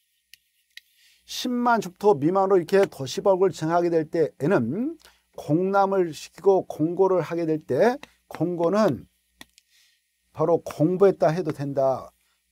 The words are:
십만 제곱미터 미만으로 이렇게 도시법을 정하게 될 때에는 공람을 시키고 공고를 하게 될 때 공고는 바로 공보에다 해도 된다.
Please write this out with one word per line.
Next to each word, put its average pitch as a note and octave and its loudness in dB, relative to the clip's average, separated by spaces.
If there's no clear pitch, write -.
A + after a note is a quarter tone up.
십만 A#3+ -2
제곱미터 G3+ 0
미만으로 F#3+ 2
이렇게 F#3+ 2
도시법을 F#3 0
정하게 E3+ 0
될 D#3+ 0
때에는 E3 -2
공람을 F#3+ 0
시키고 - 0
공고를 F3+ 0
하게 E3+ -4
될 D#3 -4
때 G#3 2
공고는 E3+ -2
바로 D#3+ 0
공보에다 F3+ 2
해도 D#3 -2
된다. C3+ -4